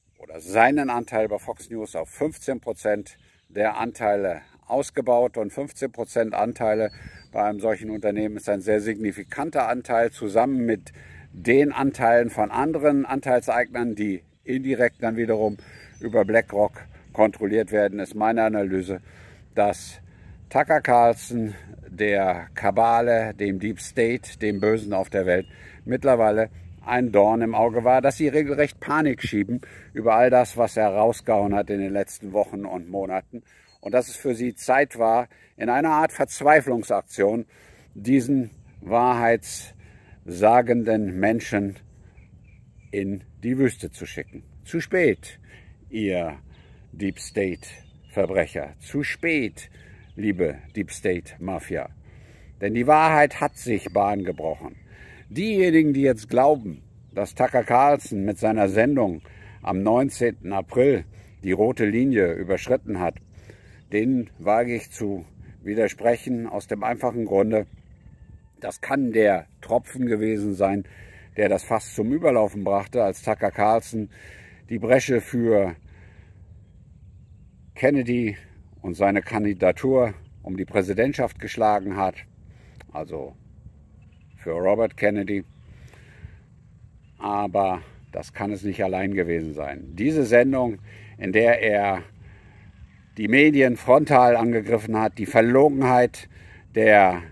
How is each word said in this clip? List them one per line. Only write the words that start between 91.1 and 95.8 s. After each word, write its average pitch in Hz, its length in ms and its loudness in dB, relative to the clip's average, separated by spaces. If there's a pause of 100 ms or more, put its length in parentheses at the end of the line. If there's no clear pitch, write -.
in 95 140 -6
der 113 300 4
er 101 400 0 (1160)
die 107 100 -4
Medien 135 480 6
frontal 131 600 6
angegriffen 110 640 0
hat, 110 200 -2
die 98 80 -4
Verlogenheit 127 1000 4 (460)